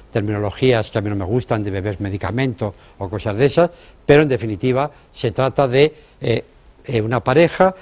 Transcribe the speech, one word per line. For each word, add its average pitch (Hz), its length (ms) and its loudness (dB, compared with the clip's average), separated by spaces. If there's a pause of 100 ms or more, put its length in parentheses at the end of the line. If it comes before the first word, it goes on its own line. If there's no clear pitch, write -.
(120)
terminologías 107 760 0
que 117 80 -6
a - 20 0
mí 101 80 -4
no 104 80 -4
me 95 80 -4
gustan, 110 380 -2
de 101 80 -6
bebés 98 300 -6
medicamento 104 720 -4 (240)
o 98 100 -8
cosas 101 280 -6
de 135 100 4
esas, 170 240 2 (340)
pero 151 180 6
en 151 60 0
definitiva 127 600 -2 (220)
se 117 200 -4
trata 135 360 0
de, 143 260 4 (260)
eh, 113 240 -2 (400)
eh, 117 160 -2
una 113 240 -2
pareja 170 580 4